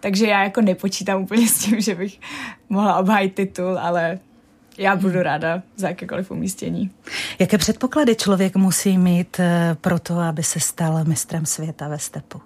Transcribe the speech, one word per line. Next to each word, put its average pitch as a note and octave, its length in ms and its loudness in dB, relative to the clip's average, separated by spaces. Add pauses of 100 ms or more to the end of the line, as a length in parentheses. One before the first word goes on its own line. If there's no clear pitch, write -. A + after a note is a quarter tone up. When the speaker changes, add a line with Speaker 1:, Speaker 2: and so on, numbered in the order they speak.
Speaker 1:
Takže G3+ 260 2
já G3+ 180 4
jako G3+ 160 0
nepočítám F#3+ 600 0
úplně A3 260 2
s - 100 2
tím, G#3 220 0
že G#3 140 0
bych F#3+ 260 -8 (480)
mohla G3 300 2
obhájit F#3+ 360 2
titul, F#3 440 -4
ale E3+ 400 -2 (600)
já G3 180 2
budu F#3 180 0
Speaker 2:
Hmm. F3+ 80 2
Speaker 1:
ráda D#3+ 400 -2 (140)
za F#3+ 120 -4
jakékoliv F#3 420 -8
umístění. F3 600 -4 (480)
Speaker 2:
Jaké G3 200 4
předpoklady B3+ 580 2
člověk F#3+ 400 2
musí F#3+ 420 4
mít, F3+ 420 2
eh, E3+ 400 2
pro E3+ 180 0
to, E3+ 200 -4
aby E3 240 -2
se - 180 -4
stal D#3+ 440 -2
mistrem D#3 420 -2
světa D#3 420 -8
ve D3+ 100 -8
stepu? - 480 -12